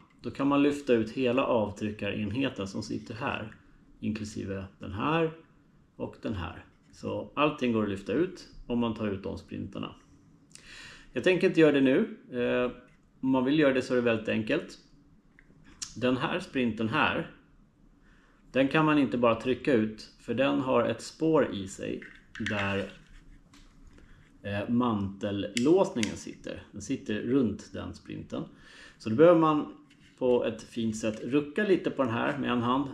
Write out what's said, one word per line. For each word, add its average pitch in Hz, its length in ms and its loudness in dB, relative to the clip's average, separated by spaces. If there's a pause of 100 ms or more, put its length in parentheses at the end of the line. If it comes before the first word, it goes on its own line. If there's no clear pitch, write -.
(200)
då 120 100 -10
kan 139 180 -2
man 143 140 4
lyfta 143 300 2
ut 110 180 4
hela 127 340 0
avtryckarenheten 104 1200 -2
som - 140 -8
sitter 110 320 -8
här, 110 400 -6 (460)
inklusive 104 640 -6 (140)
den 92 140 -12
här 156 400 0 (640)
och - 260 -10
den 123 120 -6
här. 82 300 -10 (280)
Så - 420 -8
allting 143 380 0
går 110 100 2
att 101 80 0
lyfta 95 220 -6
ut 175 360 -2 (180)
om 120 120 -2
man 113 160 -2
tar 107 140 -4
ut 95 140 -4
de 87 160 -8
sprintarna. - 560 -10 (1160)
Jag 120 120 -4
tänker 185 220 4
inte 165 140 4
göra 151 120 8
det 139 80 4
nu. 135 360 4 (160)
Eh, 123 380 0 (500)
om 131 100 0
man 131 140 2
vill 143 140 2
göra 139 160 6
det 123 80 2
så 131 100 -4
är 123 40 4
det 123 60 4
väldigt 113 260 2
enkelt. 110 500 -2 (1160)
Den 123 200 2
här 151 240 -2
sprinten 113 480 -2
här, 113 420 0 (1200)
den 135 160 4
kan 156 160 4
man 151 140 4
inte 123 200 2
bara 113 220 4
trycka 127 320 0
ut, 107 380 0 (100)
för 117 140 -8
den 139 260 0
har 127 240 2
ett 113 180 -2
spår 156 520 0
i 98 140 -6
sig - 340 -8 (480)
där, 98 420 -4 (1500)
eh, 101 260 -4
mantellåsningen 117 1500 0
sitter. - 460 -12 (100)
Den 104 100 -10
sitter 131 320 -6
runt 120 580 -2
den 90 220 -10
sprinten. - 500 -10 (540)
Så 110 120 -6
då 113 60 2
behöver 165 240 10
man 156 340 2 (440)
på 123 260 2
ett 110 180 -4
fint 113 340 -4
sätt 110 280 -4
rucka 147 400 0
lite 175 260 2
på - 120 -2
den 120 100 0
här 131 260 -2
med 123 120 -2
en 123 120 2
hand 131 320 0